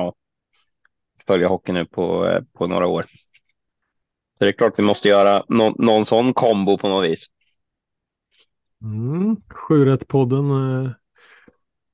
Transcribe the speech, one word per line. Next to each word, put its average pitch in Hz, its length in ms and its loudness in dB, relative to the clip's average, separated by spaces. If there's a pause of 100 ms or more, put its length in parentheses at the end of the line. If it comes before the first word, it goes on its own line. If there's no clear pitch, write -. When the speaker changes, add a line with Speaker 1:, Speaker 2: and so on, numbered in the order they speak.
Speaker 1:
att 87 60 -12 (1120)
följa 90 220 0
hockey 92 240 -4
nu 87 140 -4
på, 87 400 -4
eh, 90 160 -2 (100)
på - 140 -6
några 90 200 -2
år. 85 160 -2 (1400)
Så 101 60 0
det 101 40 4
är 98 40 0
klart - 260 0
vi 104 40 0
måste 104 260 2
göra 101 400 4
nå-, 110 300 2
någon 107 280 2
sån 120 280 0
kombo 101 440 0
på 104 100 -4
något 95 220 0
vis. - 160 -8 (1600)
Speaker 2:
Mm, 139 540 -4 (120)
Sju - 360 2
rätt 131 240 0
podden, 135 420 0
eh, 131 400 -2 (1040)